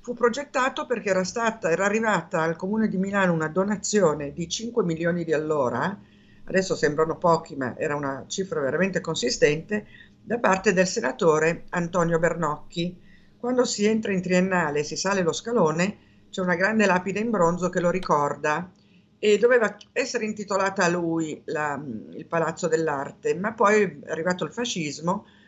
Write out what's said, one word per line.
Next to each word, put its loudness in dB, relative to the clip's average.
Fu -10
progettato 0
perché -2
era 2
stata, -2
era 2
arrivata 0
al 0
Comune -2
di -2
Milano 2
una 0
donazione 0
di -6
cinque -4
milioni -2
di -2
allora, -2
adesso 0
sembrano 0
pochi, 0
ma -6
era -2
una -6
cifra -6
veramente 0
consistente, 0
da -4
parte 2
del 4
senatore 2
Antonio 0
Bernocchi. -2
Quando 0
si 0
entra 2
in 0
Triennale 2
e -2
si -8
sale 0
lo 2
scalone, 0
c'è -8
una 2
grande 4
lapide 2
in -2
bronzo 2
che 0
lo 2
ricorda 0
e 4
doveva 4
essere -4
intitolata 0
a 4
lui -2
la, -4
il -14
Palazzo -2
dell'Arte, -2
ma -4
poi 2
è -12
arrivato -2
il -8
fascismo -4